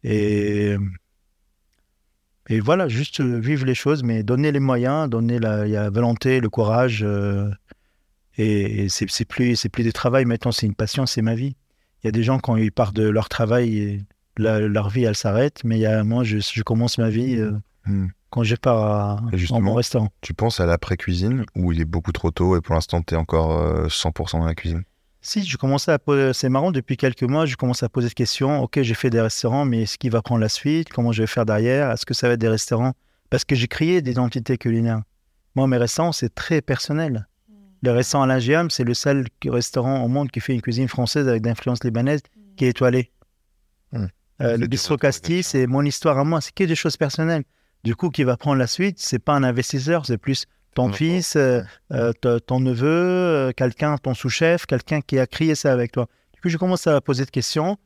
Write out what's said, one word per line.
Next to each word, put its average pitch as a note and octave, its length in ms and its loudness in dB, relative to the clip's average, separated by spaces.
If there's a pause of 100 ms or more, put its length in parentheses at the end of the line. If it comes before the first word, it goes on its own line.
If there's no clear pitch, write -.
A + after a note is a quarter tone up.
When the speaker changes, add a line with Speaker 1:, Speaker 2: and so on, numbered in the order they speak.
Speaker 1:
Et, G#2 720 0 (1700)
et A2 100 2
voilà, D#3+ 280 2
juste, B2+ 340 -4
euh, B2 180 0
vivre C3 260 0
les B2+ 80 2
choses, C#3+ 300 0
mais A2+ 180 0
donner B2+ 300 2
les C#3+ 80 0
moyens, C3+ 500 0
donner A#2 300 0
la, G#2+ 260 0
la G#2 240 0
volonté, A#2 500 2
le A2+ 100 0
courage. A2+ 540 2
Euh, G2+ 460 0 (880)
et, G#2 460 0
et G2 60 -2
c'est, G2 200 -4
c'est - 160 -4
plus, B2 300 0
c'est - 140 -4
plus - 140 -4
du A2+ 100 0
travail C3 320 2
maintenant, A#2 260 0
c'est A2 160 -2
une G2+ 80 -2
passion, B2 320 -2
c'est A#2 160 -2
ma A2+ 100 0
vie. C3 220 -4 (480)
Il A2+ 40 -2
y - 20 0
a - 20 -2
des A2+ 100 0
gens, C3 160 2
quand B2 200 0
ils A2 140 2
partent G#2 240 0
de G#2+ 140 2
leur G#2 200 2
travail, A#2 500 0
et G2+ 240 -4 (340)
la, G#2+ 220 2
leur G#2 300 0
vie, A#2+ 160 0
elle G#2+ 100 2
s'arrête. A2+ 480 0
Mais A2+ 140 0
il A2 40 2
y A2 60 2
a, A2 160 2
moi, A#2 200 0
je, G#2+ 140 0
je G#2+ 240 -4
commence A#2 380 0
ma A2+ 100 2
vie, A#2+ 280 0
euh, G#2+ 140 0 (360)
Speaker 2:
Hmm. G2 200 0 (240)
Speaker 1:
quand A#2 100 -2
je A2 140 2
pars B2 280 2
à, G#2 380 0 (100)
Speaker 2:
Et F#2+ 60 -2
justement, G2 360 2
Speaker 1:
en - 20 0
restaurant. A#2 340 0 (120)
Speaker 2:
tu - 120 -10
penses A2+ 260 -2
à F2+ 60 2
l'après-cuisine F#2 800 0 (100)
ou F2+ 160 0
il E2 100 2
est D#2+ 40 2
beaucoup E2 260 -4
trop E2+ 200 -2
tôt F2+ 260 2
et E2 40 2
pour - 120 -2
l'instant, E2 300 0
t'es E2 120 -2
encore, D#2+ 440 2
euh, D#2 300 0
cent D#2+ 220 -2
pour - 200 -6
cent E2 80 0
dans E2 80 0
la E2 80 -2
cuisine ? E2 260 -4 (400)
Speaker 1:
Si, - 240 -4
je C#3 100 -6
commençais C3+ 360 0
à C#3+ 80 4
poser, C3+ 340 2
c'est C3 160 0
marrant, C#3+ 220 2
depuis C3+ 260 -2
quelques C3 240 0
mois, C#3+ 240 2
je B2+ 120 -4
commence B2 260 -2
à A#2 60 -2
poser A#2+ 180 -2
des - 80 -4
questions. C3+ 480 0
Ok, C3+ 180 -2
j'ai A2+ 140 0
fait B2+ 160 0
des A#2 100 2
restaurants, B2 440 0
mais A2+ 200 2
ce - 140 -8
qui B2+ 100 -2
va A2 140 0
prendre A#2+ 180 0
la G#2+ 80 2
suite, D#3 420 0
comment A#2 200 0
je A2 100 0
vais A2 60 2
faire A#2 180 0
derrière, A#2+ 460 2
est-ce - 160 -6
que B2 80 -2
ça - 120 -2
va A#2+ 60 4
être A#2 60 0
des A2+ 100 2
restaurants ? A#2 440 0 (360)
Parce - 160 0
que - 80 0
j'ai A#2+ 140 2
créé E3+ 340 2
des B2+ 120 -2
identités B2 440 0
culinaires. A2+ 460 0 (500)
Moi, C3+ 140 2
mes B2+ 100 2
restaurants, D#3+ 340 0
c'est B2 220 -4
très - 300 -2
personnel. C#3+ 640 -4 (200)
Speaker 3:
Mm. - 60 -20 (300)
Speaker 1:
Le B2 80 2
restaurant B2+ 320 2
Alain C3 160 2
Giam, D3+ 320 2
c'est C3 120 -2
le A#2+ 120 0
seul C#3 320 0 (180)
restaurant B2+ 580 -2
au A#2+ 40 0
monde C3+ 240 -2
qui - 80 -6
fait C3 160 -2
une A2+ 80 -2
cuisine B2 240 -2
française C3 400 -2
avec A2+ 160 0
d'influence A#2 400 -2
libanaise B2 380 0 (140)
Speaker 3:
Mm. - 200 -20
Speaker 1:
qui C#3 100 0
est B2 40 4
étoilé. B2 420 2 (800)
Speaker 2:
Mm. B2+ 60 -8
Speaker 1:
Euh, G2 100 -4 (320)
Speaker 2:
C'est A#2+ 140 0
Speaker 1:
le A#2 40 0
Speaker 2:
des A#2+ 100 0
Speaker 1:
bistrot C3 300 -2
Castille, D3+ 380 0
Speaker 2:
revendications. F3 260 0
Speaker 1:
c'est B2+ 60 2
mon C#3 180 0
histoire C#3+ 320 0
à C#3 60 2
moi, D#3 180 0
c'est - 140 -12
que G3 80 0
des E3 120 2
choses - 220 -2
personnelles. D#3+ 460 0 (400)
Du A2+ 120 0
coup, F3+ 140 -2
qui D3 140 0
va B2+ 120 2
prendre C#3+ 220 0
la B2+ 80 2
suite, F#3 340 -2
c'est - 200 -4
pas D3 160 0
un C#3 80 2
investisseur, C3 640 0
c'est A#2 100 -2
plus - 280 -4 (280)
ton B2+ 120 2
Speaker 2:
Ton A2 40 0
enfant. G2+ 80 -4
Speaker 1:
fils, E3 380 0
euh, B2+ 260 4 (300)
Speaker 2:
Ouais. C3+ 80 -4
Speaker 1:
euh, A#2 140 0
t-, A#2+ 280 0
ton B2+ 180 -2
neveu, B2+ 280 0
euh, E3+ 680 2
quelqu'un, C#3+ 440 0
ton C3 160 -4
sous-chef, E3 500 0
quelqu'un D3 360 -2
qui C3+ 180 0
a B2+ 80 2
créé D#3+ 260 0
ça C#3+ 180 2
avec A#2+ 200 0
toi. A#2+ 160 -2 (260)
Du - 80 -20
coup, F3+ 80 0
je E3 80 -2
commence F3+ 300 0
à D3 120 4
poser C3 260 -2
des - 40 -20
questions. D#3 560 -2